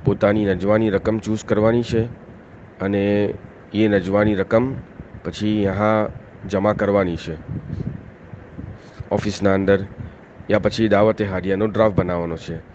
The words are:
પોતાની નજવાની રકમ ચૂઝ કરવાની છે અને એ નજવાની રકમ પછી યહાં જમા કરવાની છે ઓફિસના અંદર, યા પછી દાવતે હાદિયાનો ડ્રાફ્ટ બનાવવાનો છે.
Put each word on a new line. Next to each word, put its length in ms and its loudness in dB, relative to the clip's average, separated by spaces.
પોતાની 440 2
નજવાની 460 2
રકમ 280 0
ચૂઝ 260 -4
કરવાની 380 2
છે 200 0
અને 260 0
એ 180 2
નજવાની 460 2
રકમ 300 0
પછી 420 -2
યહાં 480 2
જમા 240 2
કરવાની 440 2
છે 180 -8
ઓફિસના 460 0
અંદર, 260 4
યા 120 2
પછી 300 0
દાવતે 360 4
હાદિયાનો 420 -2
ડ્રાફ્ટ 300 2
બનાવવાનો 400 -2
છે. 200 -12